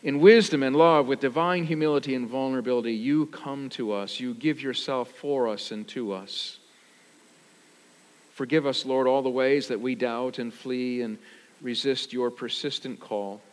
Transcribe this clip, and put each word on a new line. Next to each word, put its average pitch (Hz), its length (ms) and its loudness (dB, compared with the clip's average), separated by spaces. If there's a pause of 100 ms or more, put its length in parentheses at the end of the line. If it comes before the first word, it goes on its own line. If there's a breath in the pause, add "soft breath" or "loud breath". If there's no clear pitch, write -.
In 143 200 0
wisdom 196 420 8
and 135 140 0
love, 156 300 6
with 135 120 -2
divine 165 460 0
humility 151 500 0
and 123 100 -4
vulnerability, 123 680 -2
you 139 320 0
come 139 460 -10
to 110 200 -4
us. 101 300 -6
You 127 120 -6
give 135 280 -4
yourself 131 480 -4
for 135 400 -2
us 104 220 -8
and 107 180 -10
to 113 240 -6
us. - 440 -10 (1800 soft breath)
Forgive 139 320 0
us, 131 200 -2
Lord, 131 220 2
all 131 140 4
the 131 80 0
ways 131 380 2
that 113 140 -4
we 127 140 -2
doubt 123 440 -4
and 117 140 -8
flee 127 480 -4
and 110 160 -4 (440 loud breath)
resist 131 520 -2
your 123 180 -2
persistent 117 680 -8
call. 101 400 -6 (120)